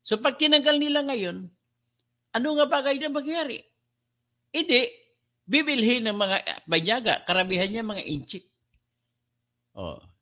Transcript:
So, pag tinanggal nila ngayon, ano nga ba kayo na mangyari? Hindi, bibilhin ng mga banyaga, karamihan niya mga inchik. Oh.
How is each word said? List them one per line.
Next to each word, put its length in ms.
So, 160
pag 240
tinanggal 400
nila 240
ngayon, 400
ano 140
nga 80
ba 160
kayo 240
na 80
mangyari? 480
Hindi, 320
bibilhin 640
ng 80
mga 200
banyaga, 480
karamihan 400
niya 160
mga 240
inchik. 400
Oh. 240